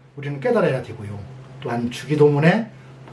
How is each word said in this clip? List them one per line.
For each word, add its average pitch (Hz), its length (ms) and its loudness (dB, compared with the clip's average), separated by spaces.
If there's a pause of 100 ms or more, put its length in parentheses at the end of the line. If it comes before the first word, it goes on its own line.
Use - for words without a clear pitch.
(160)
우리는 139 240 -8
깨달아야 175 420 0
되고요. 101 360 -12 (420)
또한 120 300 -4
주기도문의 147 800 4 (440)